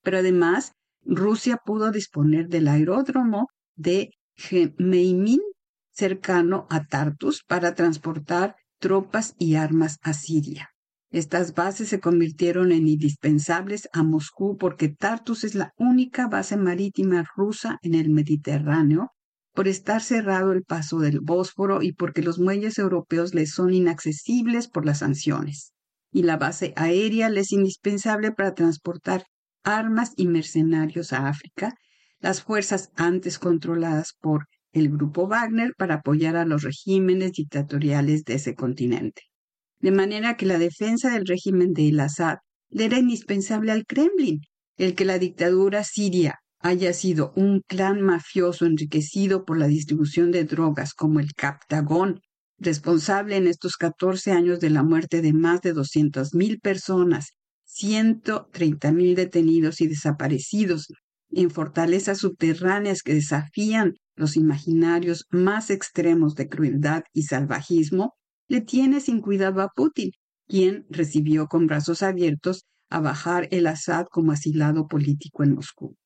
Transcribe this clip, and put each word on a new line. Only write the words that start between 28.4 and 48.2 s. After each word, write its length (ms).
transportar 720
armas 520
y 120
mercenarios 840
a 160
África, 460
las 200
fuerzas 540
antes 420
controladas 840
por 240
el 180
grupo 380
Wagner 500
para 180
apoyar 420
a 80
los 180
regímenes 720
dictatoriales 880
de 120
ese 200
continente. 680
De 100
manera 460
que 80
la 120
defensa 520
del 160
régimen 480
de 160
El 100
Asad 380
le 160
era 120
indispensable 760
al 120
Kremlin, 540
el 180
que 80
la 160
dictadura 640
siria 560
haya 320
sido 420
un 320
clan 340
mafioso 640